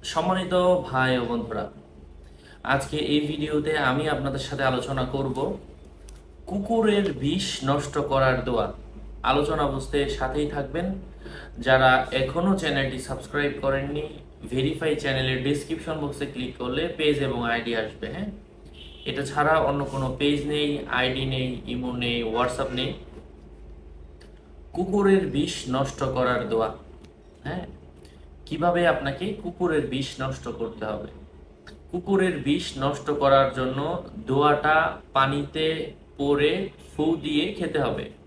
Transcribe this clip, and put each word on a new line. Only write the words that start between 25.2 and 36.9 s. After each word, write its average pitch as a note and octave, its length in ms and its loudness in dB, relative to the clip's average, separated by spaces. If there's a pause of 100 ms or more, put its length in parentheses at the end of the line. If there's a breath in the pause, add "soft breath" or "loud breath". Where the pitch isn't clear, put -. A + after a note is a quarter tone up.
বিষ D3 420 -2
নষ্ট C3+ 340 0
করার B2+ 460 2
দোয়া। A2 260 2 (680)
হ্যাঁ, F3+ 220 -6 (800 loud breath)
কিভাবে F3 420 2
আপনাকে D#3 460 0
কুকুরের F3 540 0
বিষ C3 340 -4
নষ্ট C3+ 260 -4
করতে A2 380 -6
হবে? G#2+ 220 -6 (840)
কুকুরের F#3 460 2
বিষ C#3+ 400 0
নষ্ট C#3 340 -2
করার C3+ 420 6
জন্য C3+ 500 -2 (240)
দোয়াটা D3 720 4 (160)
পানিতে C#3+ 800 0 (260)
পরে D3 520 2 (280)